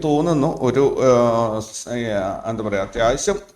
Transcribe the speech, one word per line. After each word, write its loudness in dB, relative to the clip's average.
തോന്നുന്നു 0
ഒരു, 2
ആ, 4
സ്-, -12
ആ, -4
എന്താ -4
പറയുക, -2
അത്യാവശ്യം 0